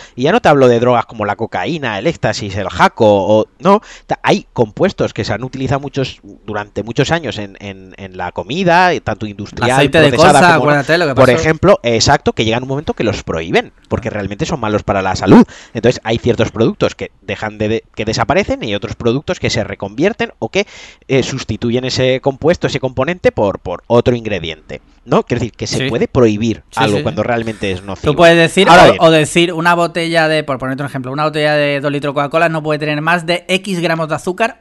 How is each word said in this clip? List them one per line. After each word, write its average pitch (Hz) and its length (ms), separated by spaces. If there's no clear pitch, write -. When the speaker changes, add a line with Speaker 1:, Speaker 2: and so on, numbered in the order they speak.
Speaker 1:
Y 123 80
ya 151 80
no 226 100
te - 80
hablo 139 180
de 117 120
drogas 120 260
como 107 200
la 101 100
cocaína, 113 640
el 117 80
éxtasis, 107 480
el 95 140
jaco, 123 360
o, 104 400
no. 196 200
Ta-, 147 160
hay - 280
compuestos 110 640
que 110 100
se - 80
han 104 120
utilizado 131 360
muchos, 139 440
durante 104 580
muchos 113 300
años 147 260
en, 101 220
en, 95 380
en 95 200
la 90 140
comida, 175 580
tanto 110 240
industrial, 101 420
Speaker 2:
El 127 60
aceite 143 260
de 147 80
Speaker 1:
procesada 147 300
Speaker 2:
colza, 175 80
Speaker 1:
como 170 80
no. 147 160
Speaker 2:
acuérdate 147 260
lo 175 80
que 139 80
Speaker 1:
Por 127 140
Speaker 2:
pasó. 175 100
Speaker 1:
ejemplo, 160 460
exacto, 120 500
que 120 120
llega 110 120
un 127 100
momento 143 280
que - 80
los 104 180
prohíben, 85 520
porque 113 200
realmente 101 380
son 160 120
malos 104 220
para 98 220
la 92 120
salud. 120 300
Entonces, 117 280
hay 117 140
ciertos 113 320
productos 123 460
que - 160
dejan 107 380
de, 107 100
de, - 140
que 110 120
desaparecen 156 580
y 113 100
otros 101 220
productos 123 440
que 120 120
se 110 120
reconvierten 117 760
o - 100
que, 196 160
eh, 131 140
sustituyen 123 640
ese 127 360
compuesto, 143 440
ese 127 140
componente 135 520
por, 101 280
por 90 260
otro 120 300
ingrediente, 85 640
¿no? 139 160
Quiero 120 200
decir, 113 140
que 110 120
se - 100
Speaker 2:
Sí. 131 120
Speaker 1:
puede 120 180
prohibir 110 640
Speaker 2:
Sí, - 80
Speaker 1:
algo 107 180
Speaker 2:
sí. 147 60
Speaker 1:
cuando 110 180
realmente 113 500
es 92 120
nocivo. 101 300
Speaker 2:
Tú - 40
puedes 170 180
decir, 170 320
Speaker 1:
Ahora 180 160
Speaker 2:
o, - 40
Speaker 1:
bien. 156 120
Speaker 2:
o 165 120
decir 165 400
una 170 240
botella 165 540
de, 156 160
por 135 120
ponerte 131 260
un 139 60
ejemplo, 127 220
una 151 140
botella 151 300
de 143 260
dos 147 100
litros 143 220
de - 20
Coca-Cola 151 320
no 160 160
puede 151 160
tener 151 220
más 165 240
de 175 240
X 185 320
gramos 165 260
de 156 80
azúcar 190 460